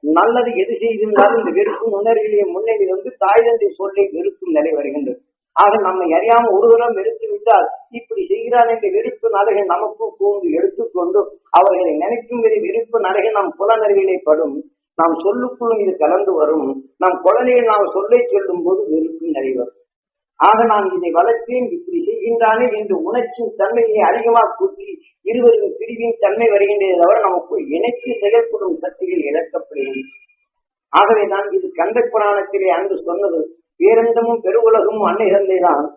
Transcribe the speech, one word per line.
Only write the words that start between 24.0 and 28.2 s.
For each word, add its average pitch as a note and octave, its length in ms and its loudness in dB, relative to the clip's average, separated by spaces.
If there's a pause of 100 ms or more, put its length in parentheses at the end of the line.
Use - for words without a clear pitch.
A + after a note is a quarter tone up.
அதிகமாக A#3 500 2
கூட்டி - 320 -6 (400)
இருவரின் - 500 2
பிரிவின் A#3 440 -6
தன்மை G#3+ 280 0
வருகின்றதே G3 480 2
தவிர E3+ 240 4
நமக்குள் - 500 -2
இணைத்து A#3+ 460 -4
செயல்படும் A3+ 640 0